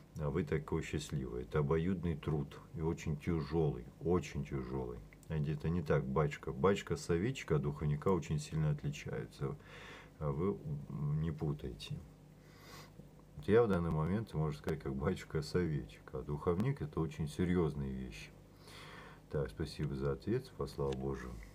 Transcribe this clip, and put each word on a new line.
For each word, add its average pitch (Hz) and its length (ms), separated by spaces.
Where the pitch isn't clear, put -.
а 76 120
вы 82 140
такой 78 380
счастливый. 65 600
Это - 160
обоюдный 82 560
труд 73 460
и 80 60
очень 80 360
тяжелый, 73 680
очень 80 440
тяжелый. 64 540
А 80 100
где-то 76 300
не 85 140
так, 73 240
батюшка. 73 460
Батюшка 87 440
Савичка 87 600
от 71 60
духовника 73 460
очень 85 300
сильно 78 320
отличается. - 880
А 76 140
вы, 92 240
м, 73 320
не 82 100
путайте. 73 640
Вот - 100
я 110 160
в 117 60
данный 85 220
момент, 78 440
можно 78 240
сказать, 78 220
как 67 140
батюшка 80 480
Савичка. 76 760
А 65 40
духовник — 87 600
это 76 180
очень 80 280
серьезные 78 640
вещи. 64 380
Так, - 200
спасибо 76 440
за 69 180
ответ, 107 440
во - 100
славу 69 280
Божию. 65 380